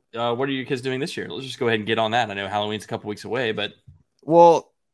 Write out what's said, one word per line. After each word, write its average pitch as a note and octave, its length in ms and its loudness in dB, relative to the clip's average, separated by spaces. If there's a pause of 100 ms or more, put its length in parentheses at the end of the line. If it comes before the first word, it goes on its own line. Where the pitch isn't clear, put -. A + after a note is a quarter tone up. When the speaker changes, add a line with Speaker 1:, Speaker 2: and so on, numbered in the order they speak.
(140)
Speaker 1:
uh, A#2+ 200 -2
what C3+ 140 -2
are C#3 40 -4
your C3 140 -4
kids C3+ 160 -4
doing C3 180 -4
this D#3 160 -6
year? G2+ 120 -8
Let's A2+ 180 -10
just B2 120 -12
go A#2+ 100 0
ahead A2+ 120 2
and G#2 60 -8
get A2 120 0
on A2 140 2
that. A#2 180 0
I G2+ 40 -8
know G2 140 -4
Halloween's G#2 360 -4
a - 40 -16
couple G#2+ 200 -8
weeks G#2 160 -10
away, A2 280 -2
but G#2 200 -6 (500)
Speaker 2:
Well, E3+ 500 6 (220)